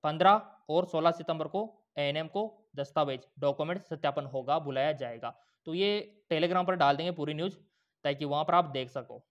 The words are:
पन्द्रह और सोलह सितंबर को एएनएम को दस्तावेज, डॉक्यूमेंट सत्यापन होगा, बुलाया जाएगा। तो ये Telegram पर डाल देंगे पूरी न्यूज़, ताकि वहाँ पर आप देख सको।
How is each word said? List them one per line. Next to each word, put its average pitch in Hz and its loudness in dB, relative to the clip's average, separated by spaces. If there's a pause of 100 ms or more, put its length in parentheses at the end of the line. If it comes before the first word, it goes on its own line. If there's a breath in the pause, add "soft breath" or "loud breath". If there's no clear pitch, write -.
पन्द्रह 180 6 (280)
और 175 2
सोलह 165 2
सितंबर 160 -4
को 214 -8
एएनएम 147 -2
को 214 -8
दस्तावेज, 139 -2 (120)
डॉक्यूमेंट 151 -2
सत्यापन 147 -4
होगा, 135 -2
बुलाया 143 0
जाएगा। 120 -8 (300 soft breath)
तो 160 -8
ये 202 -2 (180)
Telegram 175 2
पर 185 2
डाल 143 6
देंगे 175 -4
पूरी 151 -4
न्यूज़, 160 -4 (460)
ताकि 143 -2
वहाँ 147 0
पर 170 2
आप 175 6
देख 131 -6
सको। 120 -12